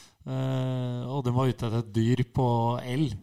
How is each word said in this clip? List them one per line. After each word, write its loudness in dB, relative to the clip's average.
Eh, -2
og -2
de 2
var 4
ute -2
etter 0
et -6
dyr 4
på 2
L. 0